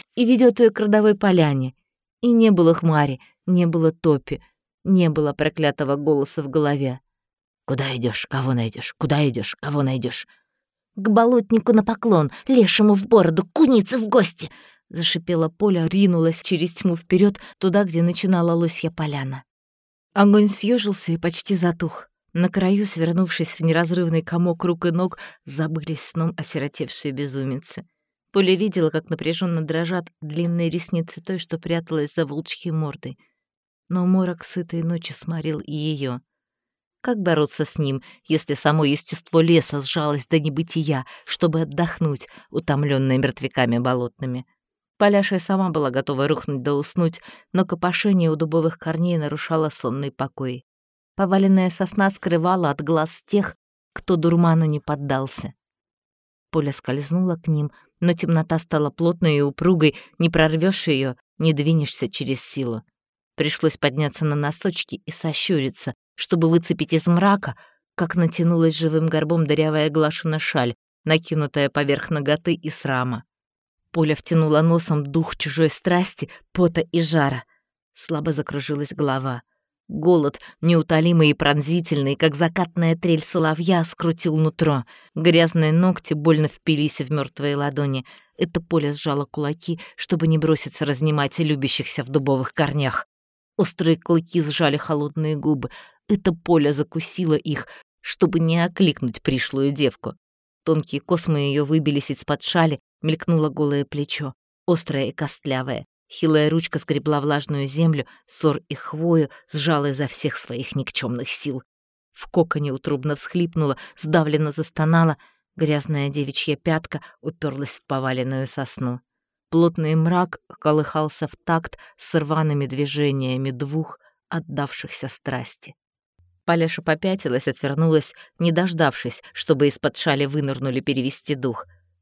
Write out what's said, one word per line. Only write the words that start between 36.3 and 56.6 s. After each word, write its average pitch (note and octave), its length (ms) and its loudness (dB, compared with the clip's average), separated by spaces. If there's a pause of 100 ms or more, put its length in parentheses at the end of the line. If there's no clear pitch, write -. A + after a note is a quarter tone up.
Как A#3+ 180 -2
бороться D#3 460 0
с - 140 -10
ним, C3+ 240 -2 (220)
если D#3 300 -2
само D3+ 300 2
естество D3 560 0
леса E3 400 4
сжалось D3 460 -2
до E3 120 2
небытия, D3+ 680 -2 (200)
чтобы E3 380 0
отдохнуть, D#3 680 -4 (220)
утомленное C#3 680 0
мертвяками C3 600 0
болотными? B2+ 680 -4 (560)
Поляша G3+ 320 2
и F#3 60 2
сама F#3+ 300 -2
была D3+ 200 0
готова C3+ 380 -2
рухнуть C#3 340 -2
да C#3+ 120 0
уснуть, E3 460 -2 (320)
но F#3 140 0
копошение F3 640 0
у D#3 60 0
дубовых E3 420 -2
корней E3 400 -2
нарушало D3+ 500 -2
сонный C#3 440 -6
покой. C3 520 -8 (520)
Поваленная F#3+ 540 4
сосна G3 380 0
скрывала F3 600 0
от D3 120 -4
глаз D#3+ 440 -2
тех, G3+ 300 -2 (380)
кто - 200 -2
дурману E3 500 4
не D3+ 140 -2
поддался. C#3 760 -6 (960)
Поля C#3+ 200 -2